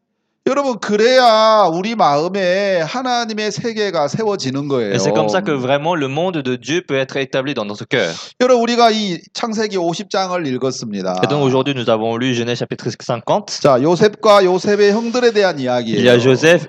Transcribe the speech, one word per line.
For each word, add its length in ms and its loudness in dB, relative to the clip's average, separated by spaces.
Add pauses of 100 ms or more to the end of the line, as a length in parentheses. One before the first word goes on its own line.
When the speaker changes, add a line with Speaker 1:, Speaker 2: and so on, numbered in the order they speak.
(480)
Speaker 1:
여러분, 320 0
그래야 920 4
우리 220 -4
마음에 880 0
하나님의 720 -4
세계가 560 -4
세워지는 600 -4
거예요. 260 -2
Speaker 2:
Et 40 0
c'est 160 0
comme 160 0
ça 140 0
que 80 -4
vraiment 420 0
le 140 -2
monde 340 -4
de 140 -2
Dieu 260 -4
peut 160 -4
être 200 -4
établi 360 -4
dans 120 -4
notre 200 -12
cœur. 300 0 (260)
Speaker 1:
여러분, 220 4
우리가 260 2
이 300 -2 (140)
창세기 440 -4
오십 320 -4
장을 240 -2 (140)
읽었습니다. 760 -4
Speaker 2:
Et 40 0
donc 160 0
aujourd'hui, 320 0
nous 160 -2
avons 260 0
lu 160 -2
Genèse 260 -2
chapitre 300 -6
cinquante. 720 -4
Speaker 1:
자, 220 4
요셉과 600 4
요셉의 480 2
형들에 400 0
대한 260 0
Speaker 2:
Il 60 -4
y 40 0
a 140 0
Speaker 1:
이야기예요. 360 4
Speaker 2:
Joseph 500 4